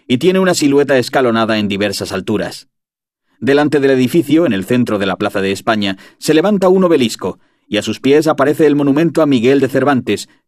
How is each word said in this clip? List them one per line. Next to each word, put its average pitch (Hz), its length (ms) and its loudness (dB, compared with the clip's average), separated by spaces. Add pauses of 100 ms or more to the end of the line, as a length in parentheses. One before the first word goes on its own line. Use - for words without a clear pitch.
y 123 100 0
tiene 185 220 2
una 185 140 2
silueta 139 440 2
escalonada 113 600 0
en 104 100 -2
diversas 98 420 -4
alturas. 95 580 -6 (680)
Delante 143 400 2
del 135 140 2
edificio, 147 520 2
en 131 80 0
el 95 120 -4
centro 120 340 -2
de 98 80 -2
la 95 80 -2
Plaza 101 260 -4
de 98 120 -2
España, 101 440 -2 (220)
se - 160 0
levanta 185 340 2
un 190 140 4
obelisco, 131 560 -2 (300)
y 98 80 -6
a 104 60 -2
sus 107 180 -8
pies 147 260 2
aparece 151 400 0
el 147 80 2
monumento 147 480 0
a 151 40 2
Miguel 135 340 2
de 131 80 0
Cervantes, 131 600 -2 (200)